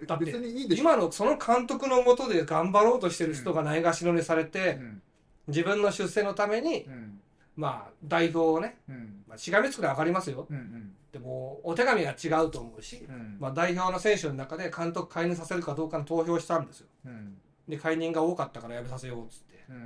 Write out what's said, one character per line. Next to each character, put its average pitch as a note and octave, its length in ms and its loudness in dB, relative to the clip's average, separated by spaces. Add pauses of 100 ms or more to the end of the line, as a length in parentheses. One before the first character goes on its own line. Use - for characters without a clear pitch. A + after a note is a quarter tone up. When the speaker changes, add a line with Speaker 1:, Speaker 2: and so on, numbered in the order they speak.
Speaker 1:
だ D#3+ 100 -2
っ - 20 0
て、 E3 80 -2
Speaker 2:
別 A#3 120 -4
に A#3+ 120 -6
い B3+ 140 -6
い A3+ 40 -2
で F3 80 4
し A#3 40 2
ょ。 - 20 -2
Speaker 1:
今 D#4 140 6
の F3+ 140 2
そ - 140 -2
の D4 140 2
監 A#3+ 280 2
督 C#4 220 -2
の B3 140 6
下 B3 260 6
で E3+ 160 2
頑 D#3+ 280 0
張 G#3 100 8
ろ A#3 120 6
う B3 60 0
と F3 100 0
し - 80 -6
て E3+ 80 0
る D#3 80 -2
人 C#3+ 180 -4
が D#3 100 2
な D3+ 140 0
い E3 60 2
が E3 100 4
し E3 120 -4
ろ F3 80 4
に E3+ 100 4
さ E3 120 0
れ D#3+ 100 2
て、 F3+ 300 -2
Speaker 2:
う C3+ 40 -10
ん。 C3 40 -12
う - 20 -12
ん。 G#2+ 180 -14 (460)
Speaker 1:
自 D3+ 140 2
分 G3+ 200 2
の G3+ 80 6
出 F#3 180 -2
世 G#3 140 2
の G3 120 0
た G#3 120 2
め G#3+ 140 2
に、 D#4 220 0
Speaker 2:
う C3+ 80 -16
ん。 A2 300 -14 (360)
Speaker 1:
ま B2+ 320 -4
あ、 - 40 -20 (120)
代 E3 220 4
表 E3 120 0 (200)
を - 20 0
ね、 - 180 -6 (100)
Speaker 2:
う C3+ 40 -12
ん。 A2 340 -16
Speaker 1:
ま G#2+ 100 -20
あ、 - 20 -16
し - 120 -10
が G3+ 100 4
み C4+ 100 2
つ C4+ 60 -10
く A3+ 40 -10
の F#3 60 0
は C#3 60 2
わ C3 60 -6
か D#3 60 2
り E3+ 80 2
ま F#3 80 0
す F3+ 100 -6
よ。 E3 180 -8
Speaker 2:
う D3+ 40 -12
ん C#3+ 40 -6
う C3 40 -8
ん。 G#2+ 320 -14 (200)
Speaker 1:
で C3+ 60 -14
も、 C3 440 -10
お E3+ 120 -2
手 A#3 100 6
紙 A3 200 4
は C#3+ 80 -2
違 - 160 -6 (160)
う D#3 60 2
と C3 100 -8
思 A#2 180 -14
う A2 40 -14
し、 - 260 -16
Speaker 2:
う C3+ 40 -14
ん。 A2 260 -12
Speaker 1:
ま C3+ 100 -4
あ、 C3+ 40 -6
代 F3 240 2
表 F#3 160 2
の F#3 60 -2
選 G3+ 200 4
手 E3+ 100 -4
の C#3 60 -4
中 C3+ 220 -8
で E3+ 140 -6
監 E3+ 220 -4
督 F3+ 160 -4
解 E3+ 180 -2
任 F3 100 0
さ E3 100 -8
せ F#3 80 -6
る F3 80 -2
か D3+ 120 -6
ど D#3+ 100 -2
う D#3 40 -4
か D#3+ 100 -4
の D3 60 -6
投 E3 200 0
票 E3+ 140 2
し D#3+ 80 -6
た E3+ 120 2
ん D3 80 -6
で - 60 -16
す - 80 -20
よ。 - 60 -20 (200)
Speaker 2:
う - 20 -16
ん。 G#2 300 -14 (300)
Speaker 1:
で、 D3+ 100 -6
解 D#3+ 180 0
任 E3 160 -2
が D#3+ 100 2
多 F3 140 2
か D3 80 -2
っ B2+ 60 -8
た A#2 100 -14
か A#2 80 -12
ら A#2 80 -8
辞 B2 60 -8
め B2 60 -10
さ B2+ 100 -8
せ B2+ 100 -10
よ A#2 140 -8
う - 20 -12
っ A2 40 -14
つ - 80 -20
っ - 80 -20
て。 - 260 -20
Speaker 2:
う - 20 -18
ん B2+ 40 -16
う - 20 -16
ん A#2+ 80 -16